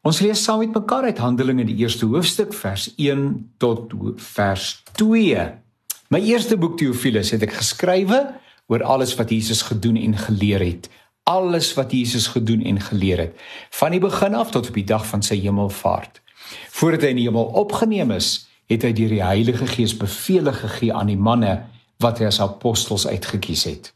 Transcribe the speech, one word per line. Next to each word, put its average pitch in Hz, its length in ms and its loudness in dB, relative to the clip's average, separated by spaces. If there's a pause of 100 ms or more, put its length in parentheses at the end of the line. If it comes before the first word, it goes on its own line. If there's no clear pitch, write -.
Ons 160 160 2
lees 208 160 2
saam 220 220 2
met 220 100 -2
mekaar 247 320 0
uit 220 160 -2
Handelinge, 123 460 2
die 107 160 -2
eerste 113 260 0
hoofstuk, 180 480 0
vers 98 300 -6 (100)
een 139 540 -2 (100)
tot 117 320 0
ho-, 101 240 -6
vers 98 520 -2 (280)
twee. 214 460 4 (640)
My 175 160 2
eerste 226 320 2
boek, 165 220 -2
Theophilus, 120 560 0
het 107 100 0
ek - 140 -6
geskrywe 190 640 2 (500)
oor 113 120 0 (100)
alles 131 240 0
wat 113 100 0
Jesus 110 380 0
gedoen 113 340 2
en 107 160 2
geleer 101 480 2
het. 87 220 -6 (420)
Alles 175 380 2 (100)
wat 120 160 -2
Jesus 117 400 0
gedoen 113 320 2
en 98 160 0
geleer 95 400 0
het, - 220 -8 (340)
van 160 160 2
die 185 80 2
begin 202 320 0
af 226 160 0
tot - 220 -2
op 104 80 -2
die 98 80 -4
dag 107 180 0
van 104 160 -4
sy 107 220 -2
hemelvaart. 98 800 -2 (500)
Voordat 160 320 2
hy 135 80 2
in 123 60 0
die 117 80 2
hemel 113 240 0 (100)
opgeneem 208 540 0
is, - 320 -4 (220)
het 117 180 2
hy - 100 2
deur 110 160 2
die 101 80 2
Heilige 117 480 2
Gees 110 280 0
bevele 143 600 0
gegee - 380 -2
aan 104 160 0
die 98 80 0
manne 110 320 4 (500)
wat 117 160 2
hy 107 140 2
as - 100 0
apostels 104 640 -2
uitgekies 95 640 -4
het. - 260 -12